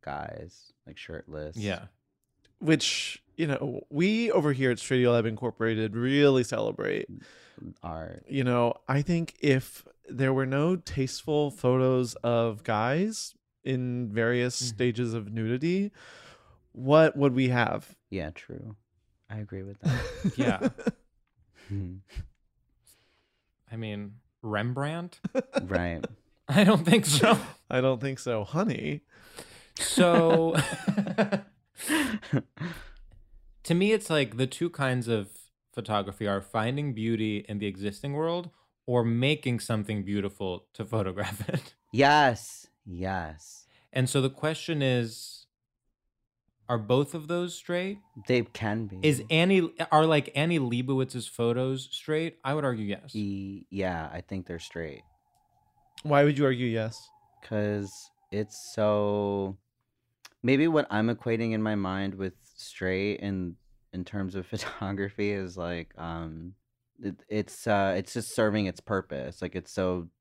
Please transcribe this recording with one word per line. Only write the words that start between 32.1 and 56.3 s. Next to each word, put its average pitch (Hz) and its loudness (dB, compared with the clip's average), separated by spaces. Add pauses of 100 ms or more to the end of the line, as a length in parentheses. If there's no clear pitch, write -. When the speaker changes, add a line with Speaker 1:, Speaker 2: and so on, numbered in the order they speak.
Speaker 2:
to 165 2
me, 196 4
it's 214 0
like 135 2
the 131 2
two 170 -4
kinds 127 -2
of 107 0 (440)
photography 104 -2
are 98 0
finding 127 -2
beauty 110 -2
in 104 -4
the 104 -4
existing 101 -6
world 165 -4 (360)
or 120 2
making 123 2
something 104 -2
beautiful 98 -4
to 113 -8
photograph 101 -4
it. - -4 (180)
Speaker 1:
Yes. 139 4 (180)
Yes. 87 -8 (260)
Speaker 2:
And 127 2
so 139 0
the 131 0
question 156 -4
is, 123 -2 (1200)
are 120 0
both 123 2
of 156 -8
those 175 -2
straight? 180 -4 (280)
Speaker 1:
They 123 4
can 107 -4
be. 95 -12
Speaker 2:
Is 143 2
Annie, 170 4 (200)
are, 156 6
like, 151 2
Annie 160 2
Leibovitz's 127 -2
photos 131 -2
straight? 156 -2
I 135 0
would 151 -2
argue 113 0
yes. 101 -6
Speaker 1:
E-, 98 -4
yeah, 92 -2
I 82 -8
think 95 -8
they're 85 -8
straight. 80 -10 (1000)
Speaker 3:
Why 143 6
would 147 4